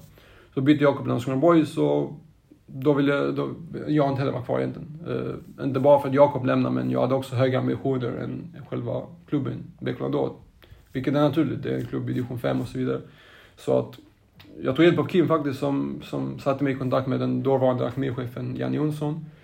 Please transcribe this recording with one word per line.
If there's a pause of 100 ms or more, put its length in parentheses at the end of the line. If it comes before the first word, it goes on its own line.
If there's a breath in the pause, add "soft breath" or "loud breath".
(540 loud breath)
Så
bytte
Jakob
till
Landskrona
Boys
och (600)
då
ville
jag,
då, (380)
jag
inte
heller
vara
kvar
egentligen.
Eh,
inte
bara
för
att
Jakob
lämnade,
men
jag
hade
också
högre
ambitioner
än (140)
själva (280)
klubben, (160)
B
K
Landor. (580 soft breath)
Vilket
är
naturligt,
det
är
en
klubb
i
division
fem
och
så
vidare. (540 loud breath)
Så
att (600)
jag
tog
hjälp
av
Kim
faktiskt,
som,
som
satte
mig
i
kontakt
med
den
dåvarande
akademichefen
Jan
Jonsson (180 loud breath)